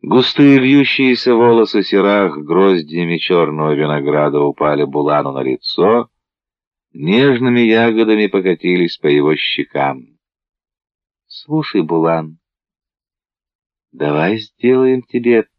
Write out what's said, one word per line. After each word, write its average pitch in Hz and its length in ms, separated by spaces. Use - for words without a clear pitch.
Густые 139 540
вьющиеся 131 720
волосы 113 480
Серах 98 560
гроздьями 85 840
чёрного 78 540
винограда 73 680
упали 73 420
Булану 71 480
на 67 100
лицо, 90 680
нежными 120 720
ягодами 110 640
покатились 90 720
по - 100
его 73 300
щекам. 69 800
«Слушай, 147 580
Булан, 80 540
давай 76 460
сделаем 127 640
тебе 120 440